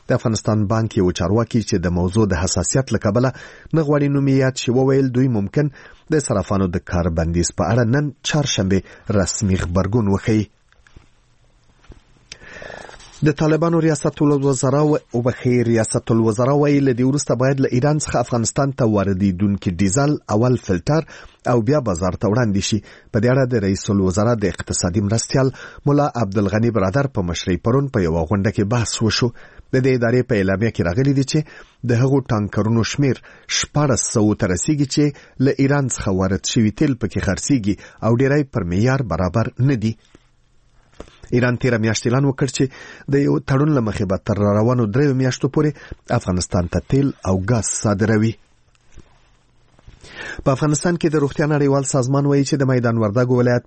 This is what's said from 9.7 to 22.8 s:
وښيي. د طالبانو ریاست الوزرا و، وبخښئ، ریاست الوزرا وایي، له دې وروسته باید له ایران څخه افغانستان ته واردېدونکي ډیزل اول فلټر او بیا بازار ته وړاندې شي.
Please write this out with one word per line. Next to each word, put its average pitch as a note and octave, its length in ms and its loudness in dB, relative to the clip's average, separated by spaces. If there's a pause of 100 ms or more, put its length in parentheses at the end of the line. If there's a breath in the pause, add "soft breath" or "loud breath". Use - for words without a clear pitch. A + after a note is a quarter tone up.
وښيي. G#2+ 280 0 (2750 loud breath)
د D3+ 140 4
طالبانو D#3+ 420 2
ریاست D#3 400 -2
الوزرا C#3 640 0
و، D3+ 120 2 (160)
وبخښئ، B2 540 0
ریاست A#2 460 0
الوزرا A2+ 400 2
وایي، D3 260 2
له C3+ 140 2
دې A#2+ 160 0
وروسته C#3 320 -2
باید C3+ 220 0
له - 140 0
ایران D3 220 0
څخه - 160 -6
افغانستان B2 640 -2
ته C3+ 60 2
واردېدونکي G2 840 0 (100)
ډیزل C#3 340 2 (200)
اول A#2+ 300 2
فلټر C#3+ 360 0 (500 loud breath)
او A#2+ 180 2
بیا D3 180 2
بازار F2+ 340 -2
ته - 60 0
وړاندې G#2 400 2
شي. G#2+ 120 -2 (320 loud breath)